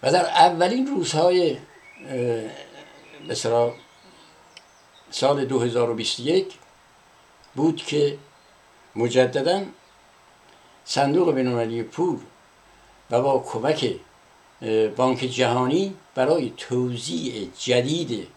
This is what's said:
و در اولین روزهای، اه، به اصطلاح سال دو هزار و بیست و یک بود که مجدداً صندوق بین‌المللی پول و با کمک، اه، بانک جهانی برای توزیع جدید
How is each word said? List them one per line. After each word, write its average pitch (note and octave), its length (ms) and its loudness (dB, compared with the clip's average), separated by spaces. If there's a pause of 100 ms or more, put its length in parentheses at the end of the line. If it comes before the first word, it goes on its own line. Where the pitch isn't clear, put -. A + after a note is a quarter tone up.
و C#3 80 2
در F3 140 4
اولین F3+ 600 4
روزهای، F3+ 640 2
اه، B2 60 -6 (500)
به A#2+ 440 -4 (800)
اصطلاح A#2+ 440 0 (1400)
سال C#3 340 0
دو B2+ 160 0
هزار A#2+ 280 0
و A#2 40 -2
بیست G#2+ 260 -6
و A#2 40 -10
یک F3+ 300 0 (1000)
بود D#3 200 0
که D3 420 -2 (760)
مجدداً B2+ 680 2 (1200)
صندوق D3 500 2
بین‌المللی A#2 480 -2
پول D#3+ 360 -2 (920)
و A#2+ 100 2
با C3+ 180 2
کمک، C3 560 -2 (680)
اه، A2 260 2
بانک B2 320 0
جهانی B2+ 760 0 (200)
برای C3 420 2
توزیع B2 920 -4 (100)
جدید B2 760 -2